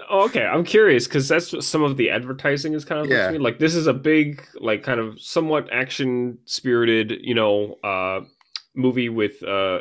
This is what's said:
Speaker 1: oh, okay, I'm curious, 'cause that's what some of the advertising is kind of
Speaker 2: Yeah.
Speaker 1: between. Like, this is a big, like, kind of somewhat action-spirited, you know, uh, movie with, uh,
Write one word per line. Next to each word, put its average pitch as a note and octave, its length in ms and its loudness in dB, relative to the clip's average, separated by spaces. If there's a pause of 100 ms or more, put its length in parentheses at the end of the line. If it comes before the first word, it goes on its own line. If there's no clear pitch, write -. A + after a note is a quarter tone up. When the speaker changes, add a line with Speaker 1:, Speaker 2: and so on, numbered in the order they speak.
(100)
Speaker 1:
oh, G3 160 4
okay, C#3+ 180 0
I'm E3+ 200 0
curious, F#3 420 6
'cause C3+ 220 -2
that's E3 240 0
what - 120 -6
some D#3 180 0
of C#3 140 0
the B2 140 0
advertising C3+ 640 -2
is D3 100 -6
kind D3+ 160 -6
of D3 80 -4
Speaker 2:
Yeah. A2+ 200 2
Speaker 1:
between. D3+ 140 -2
Like, A#2+ 160 0
this D#3+ 160 2
is D#3+ 120 0
a C3 80 4
big, D3 480 0 (140)
like, G#2+ 260 -2
kind B2+ 180 -2
of A2 200 -8
somewhat D#3 520 -2
action-spirited, A#2+ 1500 0
you A#2+ 120 -2
know, G#2 400 2 (100)
uh, F#2+ 360 -2 (540)
movie B2+ 360 0
with, G#2+ 320 -2
uh, F#2+ 380 -2